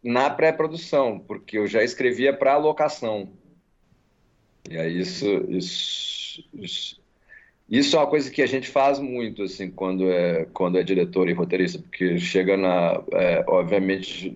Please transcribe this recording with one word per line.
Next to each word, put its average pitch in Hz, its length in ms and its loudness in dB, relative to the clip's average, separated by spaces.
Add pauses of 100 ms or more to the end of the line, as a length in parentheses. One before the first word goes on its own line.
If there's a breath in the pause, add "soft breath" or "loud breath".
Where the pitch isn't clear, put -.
na 123 260 2
pré-produção, 156 920 0
porque - 360 -10
eu 104 120 2
já 107 140 2
escrevia 123 500 2
pra 139 240 4
locação. 147 720 0 (1400)
E 80 80 -10
aí, 85 220 -2
isso, 92 280 -4 (220)
isso, - 1040 -8
isso... - 480 -12 (680 soft breath)
Isso 139 260 2
é - 20 6
uma 143 80 6
coisa 139 240 0
que - 100 -4
a 131 60 4
gente 131 220 -4
faz 139 300 4
muito, 120 440 -6
assim, 95 280 -8
quando 92 400 0
é, 87 440 0
quando 90 240 2
é 90 40 4
diretor 90 460 2
e 85 60 0
roteirista, 87 440 0
porque 87 400 -2
chega 95 380 2
na... 90 460 2 (100)
é, 87 340 2
obviamente, 92 880 0